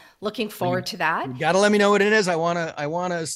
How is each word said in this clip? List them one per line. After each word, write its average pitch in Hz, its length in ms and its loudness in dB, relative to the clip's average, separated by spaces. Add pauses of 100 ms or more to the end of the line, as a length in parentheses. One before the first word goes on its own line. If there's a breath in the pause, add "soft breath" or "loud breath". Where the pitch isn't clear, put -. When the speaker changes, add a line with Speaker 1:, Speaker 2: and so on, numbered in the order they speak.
(220 loud breath)
Speaker 1:
looking 214 260 -4
Speaker 2:
Well, 214 40 -16
you, - 60 -16
Speaker 1:
forward 180 300 -2
to 208 100 -8
that. 175 300 -2
Speaker 2:
you 127 100 -8
gotta 160 220 2
let 208 140 6
me 208 40 4
know 202 140 4
what 202 100 4
it 208 120 2
is. 202 160 2
I 170 80 0
wanna, 170 400 -2
I 147 100 -4
wanna, 170 380 -4 (100)